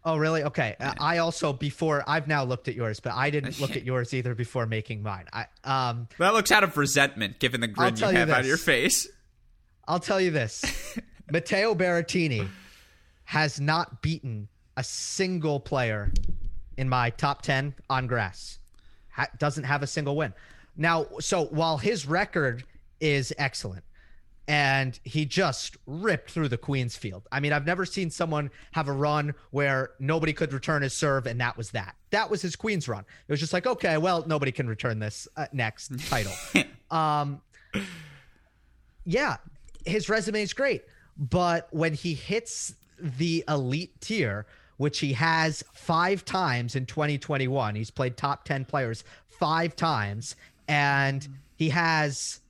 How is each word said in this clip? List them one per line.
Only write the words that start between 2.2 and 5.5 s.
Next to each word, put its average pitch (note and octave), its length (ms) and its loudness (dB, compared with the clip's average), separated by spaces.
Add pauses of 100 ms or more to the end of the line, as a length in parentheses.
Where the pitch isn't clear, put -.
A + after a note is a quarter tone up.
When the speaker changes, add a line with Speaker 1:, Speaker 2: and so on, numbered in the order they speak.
Speaker 1:
now D3 160 2
looked B2 240 -4
at B2 60 -4
yours, A2 260 -4
but A#2+ 140 -6
I C3 160 2
didn't C#3+ 300 -4
look C3+ 120 0
Speaker 2:
<laughs> - 40 -6
Speaker 1:
at B2+ 80 -4
yours B2 320 -2
either B2 180 0
before A#2 320 -2
making A2 380 -4
mine. G2 280 -6
I, A#2+ 140 -6 (180)